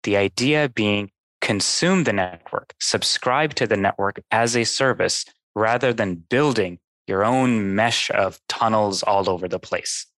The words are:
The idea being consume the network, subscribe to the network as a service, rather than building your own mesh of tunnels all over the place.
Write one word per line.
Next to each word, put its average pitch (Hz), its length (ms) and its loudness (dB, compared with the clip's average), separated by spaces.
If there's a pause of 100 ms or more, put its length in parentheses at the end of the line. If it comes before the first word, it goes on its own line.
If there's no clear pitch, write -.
The 101 140 2
idea 135 500 2
being 104 420 -2 (300)
consume 170 640 0
the 127 80 0
network, 90 720 -6
subscribe 135 720 0
to - 120 -2
the 107 120 0
network 98 520 -2
as 117 280 2
a 117 80 0
service, 113 580 0 (320)
rather 117 380 0
than 104 220 -2
building 110 640 0 (280)
your 98 160 0
own 113 520 2
mesh 113 360 0
of 101 380 0
tunnels 107 540 0
all 98 260 2
over 90 180 -2
the 92 100 -4
place. - 480 -8 (140)